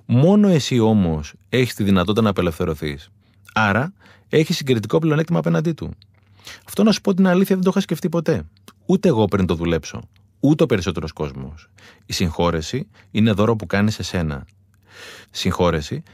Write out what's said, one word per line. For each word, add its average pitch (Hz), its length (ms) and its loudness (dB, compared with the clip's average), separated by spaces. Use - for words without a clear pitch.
Μόνο 185 420 4
εσύ 135 320 2
όμως 92 540 2
έχεις 123 240 0
τη 110 100 -4
δυνατότητα 98 380 2
να 110 80 4
απελευθερωθείς. 82 800 -4
Άρα, 110 400 0
έχεις 156 260 0
συγκριτικό 127 440 0
πλεονέκτημα 160 400 0
απέναντί 165 340 -2
του. - 200 -10
Αυτό, - 180 -2
να 220 80 6
σου - 100 0
πω 202 120 0
την 190 140 4
αλήθεια, 185 280 2
δεν 185 80 -2
το 185 60 2
είχα 190 100 0
σκεφτεί 180 300 -4
ποτέ. 160 340 -2
Ούτε - 220 2
εγώ 110 180 4
πριν 98 200 0
το 85 100 0
δουλέψω. 82 460 -4
Ούτε 151 240 2
ο - 20 2
περισσότερος 87 460 -2
κόσμος. 69 580 -10
Η - 80 -12
συγχώρεση 85 760 -2
είναι 110 200 2
δώρο 107 240 2
που 107 100 -8
κάνεις 104 280 0
σε - 100 -10
σένα. 78 420 -6
Συγχώρεση - 720 -2